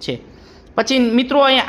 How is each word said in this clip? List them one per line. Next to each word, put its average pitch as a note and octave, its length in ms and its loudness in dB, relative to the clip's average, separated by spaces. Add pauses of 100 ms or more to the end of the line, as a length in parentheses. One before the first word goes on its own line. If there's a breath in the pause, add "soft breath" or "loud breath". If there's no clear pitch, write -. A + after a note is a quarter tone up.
છે. B2+ 180 -8 (560 loud breath)
પછી, A#3+ 240 0
મિત્રો, B3+ 420 0
અહીંયા C4+ 260 2